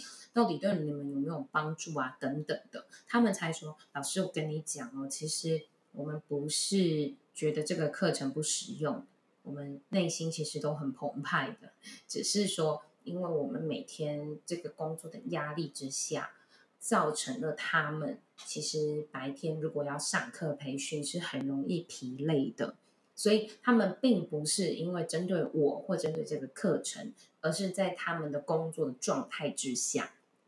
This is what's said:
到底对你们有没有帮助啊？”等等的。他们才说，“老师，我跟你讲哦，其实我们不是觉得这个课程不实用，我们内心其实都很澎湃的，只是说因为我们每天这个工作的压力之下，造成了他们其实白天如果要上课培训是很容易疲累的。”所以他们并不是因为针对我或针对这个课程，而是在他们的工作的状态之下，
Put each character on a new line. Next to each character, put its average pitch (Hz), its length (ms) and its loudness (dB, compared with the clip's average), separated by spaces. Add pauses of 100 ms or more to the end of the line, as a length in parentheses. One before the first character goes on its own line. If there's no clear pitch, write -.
(340)
到 233 120 8
底 165 120 2
对 190 220 2
你 151 120 0
们 143 180 -4
有 139 100 0
没 147 80 2
有 160 240 -4
帮 156 240 0
助 160 200 -8
啊？” - 240 -2
等 147 240 -2
等 - 140 -2 (120)
的。 - 160 -12 (220)
他 240 140 6
们 208 120 8
才 165 180 -2
说 156 260 -8 (160)
，“老 143 100 -4
师， - 200 0
我 165 100 -2
跟 156 160 0
你 156 120 -2
讲 147 280 -6
哦， 185 180 -6
其 156 180 -6
实 156 380 0 (300)
我 143 100 -6
们 151 240 -4
不 147 220 -2
是 160 640 4 (200)
觉 151 200 0
得 151 100 0
这 - 100 -2
个 156 140 2
课 160 240 2
程 135 180 0
不 156 140 -2
实 - 300 -2
用， 143 320 -2 (380)
我 143 80 -10
们 143 280 -8 (100)
内 175 200 4
心 160 200 -2
其 156 140 -2
实 147 160 -4
都 151 140 0
很 147 180 -2
澎 - 300 -4
湃 - 400 0
的， - 100 -20 (360)
只 - 160 -2
是 196 240 4
说 156 340 2 (220)
因 175 180 -4
为 170 80 -2
我 151 160 2
们 131 160 -2
每 147 200 0
天 147 640 -4
这 175 100 -2
个 156 140 -6
工 160 260 -4
作 160 140 -12
的 156 180 -12
压 151 240 -2
力 156 160 -2
之 135 220 -8
下， - 420 -4 (480)
造 170 320 4
成 - 300 -4
了 156 100 0
他 151 400 0
们 147 280 -4 (180)
其 - 240 -8
实 151 500 0
白 135 200 -4
天 160 280 -4
如 156 100 -2
果 143 140 -2
要 143 140 -2
上 - 340 -2
课 151 220 -2
培 139 240 -4
训 147 260 -4
是 175 160 -4
很 135 260 -4
容 139 220 0
易 170 140 0
疲 127 380 -8
累 147 360 2
的。” - 200 -4 (440)
所 214 140 6
以 214 160 4 (140)
他 247 80 6
们 202 280 6
并 220 280 6
不 151 180 -2
是 170 300 2
因 175 180 -2
为 170 100 0
针 165 220 0
对 180 260 2
我 147 280 4
或 175 180 0
针 156 160 0
对 160 100 0
这 151 140 -2
个 135 80 -4
课 147 320 2
程， - 340 -6 (300)
而 160 100 2
是 190 200 0
在 185 180 2
他 165 300 -2
们 147 120 -2
的 143 80 0
工 160 320 2
作 156 140 0
的 131 140 0
状 - 280 0
态 - 220 -2
之 131 240 -2
下， - 380 0 (360)